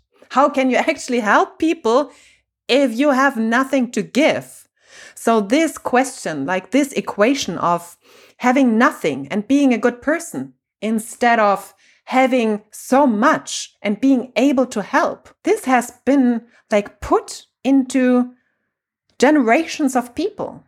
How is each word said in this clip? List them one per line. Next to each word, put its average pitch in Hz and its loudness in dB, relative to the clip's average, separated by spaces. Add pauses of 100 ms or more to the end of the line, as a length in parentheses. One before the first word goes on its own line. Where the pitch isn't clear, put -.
(300)
How 277 2
can 269 0
you 247 0
actually 254 -2
help 240 0
people 294 0 (580)
if 254 2
you 285 2
have 269 2
nothing 247 0
to 214 -2
give? 185 -2 (460)
So 226 0
this 285 0
question, 190 -4
like, 185 -6
this 277 0
equation 208 -2
of 170 -4 (420)
having 247 2
nothing 160 -2
and 202 -6
being 277 2
a 226 0
good 240 -2
person 294 -6 (260)
instead 226 -2
of 202 0 (300)
having 240 0
so 277 0
much 233 -2
and 208 -4
being 269 2
able 262 2
to 226 -6
help, - -2 (160)
this 427 0
has 247 0 (120)
been, 247 2 (280)
like, 208 -2
put - -2 (180)
into 254 2 (840)
generations 277 2
of 240 -2
people. - -8